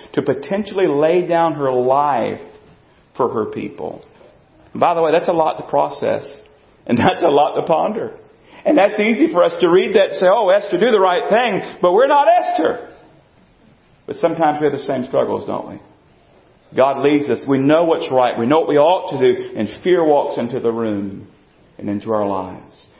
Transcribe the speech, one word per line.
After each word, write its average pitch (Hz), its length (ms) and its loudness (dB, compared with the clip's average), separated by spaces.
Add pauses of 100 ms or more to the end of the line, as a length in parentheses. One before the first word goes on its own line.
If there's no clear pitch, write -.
(140)
to 143 100 -2
potentially 190 640 -2
lay 156 340 2
down 165 320 0
her 139 180 -2
life 127 720 0 (720)
for 123 140 0
her 110 160 -4
people. - 580 -12 (680)
And - 80 -4
by 165 140 2
the 165 80 0
way, 156 80 2
that's 160 180 0
a 185 40 2
lot 160 240 0
to 156 80 -12
process, 139 640 -2 (600)
and 120 100 0
<laughs> - 0 -
that's - 240 2
a 160 80 4
lot 143 280 2
to 147 40 -2
ponder. 165 560 -2 (480)
And - 100 4
that's 202 240 2
easy 226 320 2
for 175 120 4
us 170 180 0
to 175 80 4
read 196 260 2
that 196 140 4
and - 60 -10
say, 185 120 0
"Oh, 202 220 2
Esther, 190 300 2
do 226 100 2
the 220 100 0
right 180 300 0
thing," 214 500 -2
but 180 140 2
we're 240 140 4
not 285 200 4
Esther. - 600 0 (1160)
But - 100 -10
sometimes 156 420 0
we 156 100 0
have 135 100 -4
the - 60 -12
same 127 200 -4
struggles, 123 400 -2
don't - 220 -8
we? 101 120 -16 (960)
God 127 240 2
leads 143 280 2
us. 117 200 -2
We 135 100 2
know 151 280 4
what's 156 260 -2
right. 127 260 2
We 117 80 -2
know 147 140 4
what - 100 -2
we 147 80 2
ought 165 320 2
to 139 80 -6
do. 127 380 0
And 107 120 -4 (160)
fear 175 220 2
walks 147 320 2
into 120 220 -6
the 117 120 -2
room 101 560 -6 (520)
and 104 100 -8
into 104 220 -6
our 104 160 0
lives. 92 600 -10 (120)